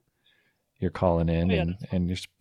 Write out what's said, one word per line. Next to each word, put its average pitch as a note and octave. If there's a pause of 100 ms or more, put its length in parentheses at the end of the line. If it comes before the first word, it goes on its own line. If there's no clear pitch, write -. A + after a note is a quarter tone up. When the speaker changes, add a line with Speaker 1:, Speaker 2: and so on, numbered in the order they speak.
(800)
Speaker 1:
your F2+
calling E2+
in E2+
Speaker 2:
Oh, -
yeah, E2
Speaker 1:
and, E2+
Speaker 2:
no -
Speaker 1:
and F2+
your F2+
s-, - (140)